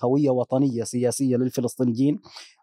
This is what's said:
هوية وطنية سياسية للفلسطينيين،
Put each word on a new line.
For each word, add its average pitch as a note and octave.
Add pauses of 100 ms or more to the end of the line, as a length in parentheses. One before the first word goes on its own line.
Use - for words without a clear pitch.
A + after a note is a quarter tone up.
هوية C#3
وطنية B2+
سياسية B2
للفلسطينيين، B2+ (420)